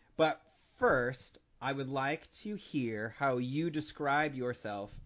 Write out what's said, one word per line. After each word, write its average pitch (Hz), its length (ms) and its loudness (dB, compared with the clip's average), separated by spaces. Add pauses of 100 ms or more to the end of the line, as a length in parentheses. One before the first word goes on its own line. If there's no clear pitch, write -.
(180)
But 156 240 4 (380)
first, 131 580 2 (240)
I 131 100 0
would 135 180 -4
like 139 400 -2 (140)
to 208 120 -6
hear 113 600 -2
how 135 200 2
you 135 340 0
describe 147 640 0
yourself 110 560 -4 (140)